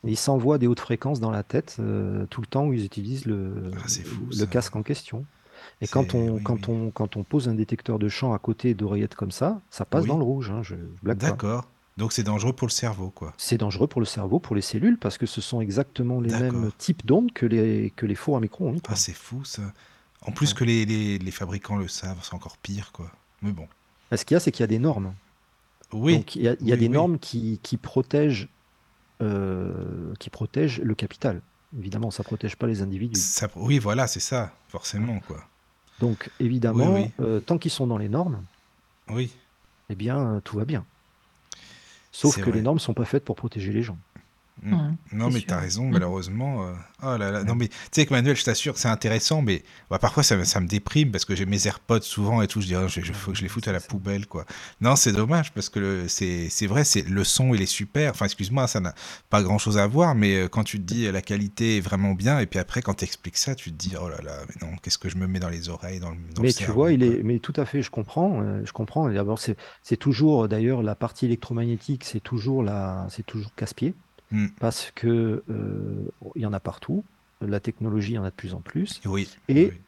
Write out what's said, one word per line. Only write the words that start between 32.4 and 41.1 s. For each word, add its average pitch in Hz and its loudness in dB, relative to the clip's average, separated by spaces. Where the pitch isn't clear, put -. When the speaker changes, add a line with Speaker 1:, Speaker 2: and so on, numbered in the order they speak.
Speaker 1:
pas 123 -2
les 110 0
individus. 98 -2
Speaker 2:
Ça, - -2
oui, 117 2
voilà, 117 0
c'est - -4
ça, 113 -2
forcément, 104 -4
quoi. 73 -14
Speaker 1:
Donc, 120 -2
évidemment, 120 4
Speaker 2:
Oui, 202 4
oui. 110 -2
Speaker 1:
euh, 113 2
tant 170 0
qu'ils 165 -2
sont 135 0
dans 117 0
les 104 -2
normes, 127 0
Speaker 2:
Oui. 120 -2
Speaker 1:
eh 104 -4
bien, 113 -2
euh, 113 0
tout - -8
va 104 0
bien. 135 -2